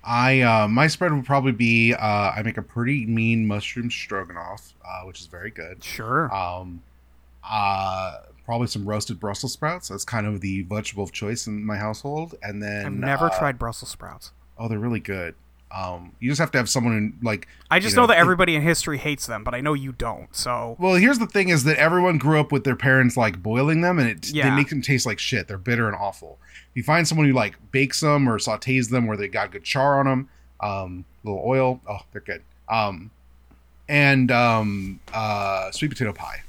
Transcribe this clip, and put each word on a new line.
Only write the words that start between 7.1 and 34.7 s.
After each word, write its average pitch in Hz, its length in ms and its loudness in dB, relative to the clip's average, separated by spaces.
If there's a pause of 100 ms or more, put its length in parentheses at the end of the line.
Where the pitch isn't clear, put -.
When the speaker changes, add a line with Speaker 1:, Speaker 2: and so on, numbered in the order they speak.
Speaker 1:
uh, 95 760 -2 (260)
probably 117 240 -4
some 101 180 -6
roasted 107 320 -4
Brussels 104 360 -6
sprouts. 170 340 -6
That's 98 160 -10
kind 107 220 -4
of 104 140 -4
the 95 220 -4
vegetable 101 420 -6
of 87 80 -12
choice 110 340 -6
in 104 180 -8
my 107 120 -4
household. 143 680 -8
And 104 200 -10
then, 104 240 -6
Speaker 2:
I've 139 60 -6
never 139 340 -2
Speaker 1:
uh, 185 120 0
Speaker 2:
tried 139 200 -2
Brussels 117 320 -8
sprouts. - 400 -16 (280)
Speaker 1:
Oh, 113 100 -6
they're 107 100 -2
really 113 220 -2
good. 90 340 -8 (400)
Um, 90 460 -10
you 123 100 -2
just 143 80 0
have 160 140 0
to 139 60 2
have 117 100 0
someone 113 520 0
who, 120 60 -4
like, 104 220 -4 (200)
Speaker 2:
I 170 120 4
just 208 140 0
Speaker 1:
you - 20 6
know, 247 60 8
Speaker 2:
know 240 60 8
that 190 100 6
Speaker 1:
it - 20 6
Speaker 2:
everybody 175 340 4
in 147 80 0
history 160 340 0
hates 143 300 -6
them, 110 160 -8
but 120 120 -6
I 123 60 -6
know 147 140 0
you 135 160 -4
don't, 117 460 -8
so. 117 420 -4
Speaker 1:
Well, 185 160 4
here's 233 240 6
the 220 80 0
thing 196 220 0
is 151 160 4
that 147 140 4
everyone 170 400 4
grew 151 200 4
up 147 140 2
with 139 100 0
their 123 140 2
parents, 131 400 4
like, 101 260 0
boiling 135 380 2
them, 175 180 2
and 123 100 4
it, - 220 -6
Speaker 2:
Yeah. 143 200 0
Speaker 1:
they 107 40 2
make 139 140 2
them 139 140 -4
taste 131 220 0
like 107 140 -4
shit. - 300 -2
They're 95 100 -8
bitter 117 300 0
and 101 80 -4
awful. 92 420 -8 (320)
If - 60 -10
you 123 80 -4
find 160 240 2
someone 156 180 4
who, 139 60 6
like, 110 240 0 (160)
bakes 135 280 0
them 147 280 4
or 110 100 0
sautés 120 520 0
them 120 180 2
where 107 80 -2
they 101 100 -4
got 101 240 -4
good 98 140 -16
char 139 340 2
on 139 80 4
'em, 135 220 0 (320)
um, 92 440 -6 (200)
little 101 200 -6
oil, 127 440 0
oh, 104 120 -8 (120)
they're 104 80 -12
good. 87 220 -10 (260)
Um, 104 420 -2 (800)
and, 139 420 4
um, 107 720 2 (120)